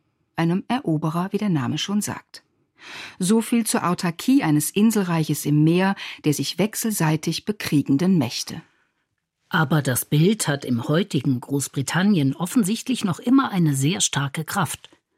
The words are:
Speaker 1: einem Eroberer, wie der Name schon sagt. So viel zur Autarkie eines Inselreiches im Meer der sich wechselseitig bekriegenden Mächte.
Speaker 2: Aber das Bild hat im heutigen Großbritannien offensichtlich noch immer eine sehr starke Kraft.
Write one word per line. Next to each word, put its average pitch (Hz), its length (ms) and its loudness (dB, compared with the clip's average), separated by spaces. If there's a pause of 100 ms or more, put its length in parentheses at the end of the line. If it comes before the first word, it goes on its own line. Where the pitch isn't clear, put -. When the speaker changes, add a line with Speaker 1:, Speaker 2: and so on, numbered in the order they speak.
(360)
Speaker 1:
einem 165 320 0
Eroberer, 170 640 -2
wie 202 80 -2
der 214 100 0
Name 139 300 0
schon 202 220 -2
sagt. - 420 -10 (760)
So 214 240 2
viel 233 240 0
zur - 220 -2
Autarkie 180 560 0
eines 151 260 2
Inselreiches 180 800 0
im 151 160 4
Meer 185 320 4 (280)
der 147 120 2
sich - 240 -4
wechselseitig 170 840 -2
bekriegenden 170 760 2
Mächte. - 420 -4 (880)
Speaker 2:
Aber 160 320 2
das 127 220 -2
Bild 170 460 2
hat 139 160 -4
im 120 240 -2
heutigen 143 500 0
Großbritannien 143 960 0
offensichtlich 214 680 -2
noch 180 140 -2
immer 262 300 2
eine 165 260 2
sehr 151 260 0
starke 139 420 -2
Kraft. - 460 -4 (280)